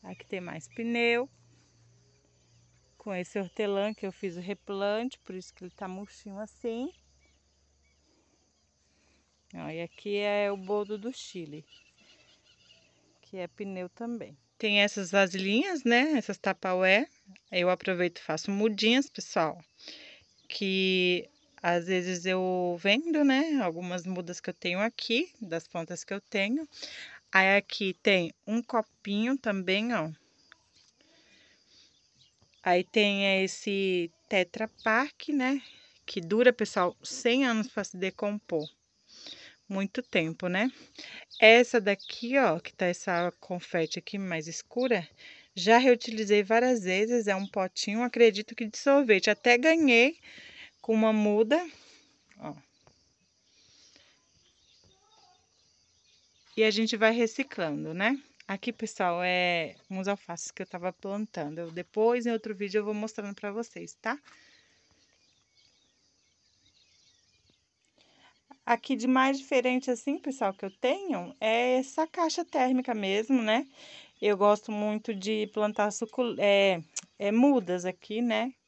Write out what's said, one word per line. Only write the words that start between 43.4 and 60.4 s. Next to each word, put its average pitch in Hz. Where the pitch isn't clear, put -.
confete 175
aqui 196
mais 170
escura, 220
já 202
reutilizei 220
várias 233
vezes, 214
é 202
um 196
potinho, 202
acredito 226
que 233
de 214
sorvete. 240
Até 240
ganhei 294
com 220
uma 220
muda, 214
ó. 156
E 214
a 220
gente 220
vai 220
reciclando, 196
né? 220
Aqui, 196
pessoal, 180
é 180
uns 190
alfaces 196